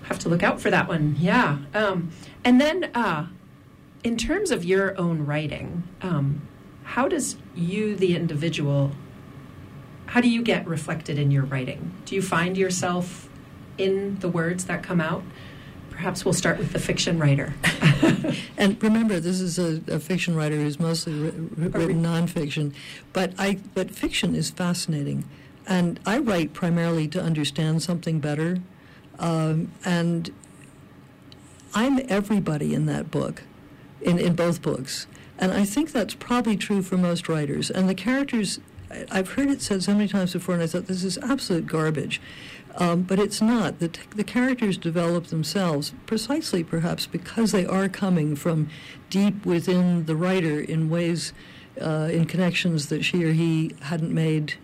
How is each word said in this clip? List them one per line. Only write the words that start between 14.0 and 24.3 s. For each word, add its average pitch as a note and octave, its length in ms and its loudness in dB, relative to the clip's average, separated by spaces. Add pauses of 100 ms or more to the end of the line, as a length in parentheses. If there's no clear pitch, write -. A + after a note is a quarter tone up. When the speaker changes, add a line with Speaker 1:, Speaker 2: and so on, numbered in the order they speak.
Speaker 1:
the F3+ 80 -2
words E3+ 380 0
that - 180 -6
come F3 160 2
out? D#3+ 240 -2 (680)
Perhaps - 340 -4
we'll F#3 80 4
start - 240 2
with - 160 -4
the F3+ 60 0
fiction - 400 0
writer. C#3+ 400 2
<laughs> - 720 4 (240)
Speaker 2:
And G3 260 4
remember, A3 360 4
this F3+ 200 0
is F3 180 -2
a, E3 240 0 (100)
a D#3 80 0
fiction F3 360 0
writer D3+ 200 0
who's D3 240 0
mostly E3 340 0
wri-, D3 180 -2
wri-, D#3+ 440 -4
Speaker 1:
Or E3 40 0
Speaker 2:
written E3 240 2
Speaker 1:
re- E3 60 2
Speaker 2:
nonfiction. D#3 640 -2 (400)
But F#3 240 0
I, G3 220 0 (140)
but F#3 180 -2
fiction G3 440 -2